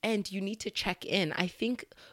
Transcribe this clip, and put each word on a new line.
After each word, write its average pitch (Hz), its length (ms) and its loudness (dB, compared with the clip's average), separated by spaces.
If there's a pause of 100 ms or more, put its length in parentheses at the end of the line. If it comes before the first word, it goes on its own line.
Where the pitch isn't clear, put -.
and 208 280 2
you 190 100 -2
need 196 200 -4
to - 100 -4
check - 340 -2
in. 175 280 4
I 180 160 2
think 233 380 -2 (260)